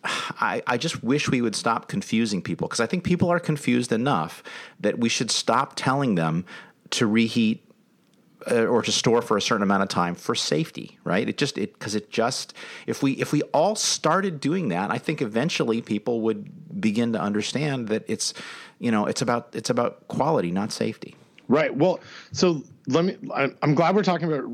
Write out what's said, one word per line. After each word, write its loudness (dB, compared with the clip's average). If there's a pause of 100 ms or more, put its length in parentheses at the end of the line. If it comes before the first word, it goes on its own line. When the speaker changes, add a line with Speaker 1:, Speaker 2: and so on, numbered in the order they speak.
Speaker 1:
I, -2
I 2
just -4
wish 0
we 2
would 0
stop 0
confusing -2
people, -4
'cause -4
I 2
think -2
people 2
are 2
confused 0
enough 0 (360)
that 0
we 2
should -2
stop 2
telling 2
them 0 (460)
to 2
reheat, 2 (880)
uh, 4
or 4
to -2
store 4
for 2
a 2
certain 0
amount 4
of 0
time 0
for -4
safety, -4
right? 0
It -4
just, -2
it, -6
'cause -6
it -4
just, -2 (340)
if -4
we, 2
if -2
we 2 (140)
all 4
started 0
doing 0
that, -2
I -2
think -4
eventually 0
people -2
would -4
begin 0
to -2
understand -2
that -2
it's, -4 (460)
you 0
know, 2
it's -2
about, 0
it's -4
about 0
quality, 2
not -2
safety. -6 (320)
Speaker 2:
Right. 2
Well, 2 (320)
so 2 (220)
let 4
me, -2 (180)
I, 0 (120)
I'm 4
glad 4
we're 4
talking 0
about -2